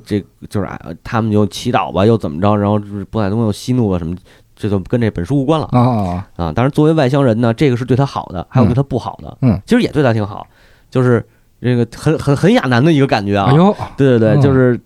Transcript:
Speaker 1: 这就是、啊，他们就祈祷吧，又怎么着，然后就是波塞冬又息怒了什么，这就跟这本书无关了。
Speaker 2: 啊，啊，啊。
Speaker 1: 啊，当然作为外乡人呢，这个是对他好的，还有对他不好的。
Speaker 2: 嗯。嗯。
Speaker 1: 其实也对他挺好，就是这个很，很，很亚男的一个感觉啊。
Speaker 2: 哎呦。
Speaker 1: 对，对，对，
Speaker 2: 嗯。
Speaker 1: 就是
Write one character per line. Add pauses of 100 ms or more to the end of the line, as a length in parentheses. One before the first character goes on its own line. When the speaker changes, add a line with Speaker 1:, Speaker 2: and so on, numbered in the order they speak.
Speaker 1:
这 (260)
就
是、
啊， (260)
他
们
就
祈
祷
吧，
又
怎
么
着，
然
后
就
是
波
塞
冬
又
息
怒
了
什
么， (440)
这
就
跟
这
本
书
无
关
了。
Speaker 2:
啊，
啊， (320)
啊。
Speaker 1:
啊，
当
然
作
为
外
乡
人
呢，
这
个
是
对
他
好
的，
还
有
对
他
不
好
的。
Speaker 2:
嗯。
嗯。
Speaker 1:
其
实
也
对
他
挺
好， (460)
就
是 (360)
这
个
很，
很，
很
亚
男
的
一
个
感
觉
啊。
Speaker 2:
哎
呦。 (220)
Speaker 1:
对，
对，
对，
Speaker 2:
嗯。
Speaker 1:
就
是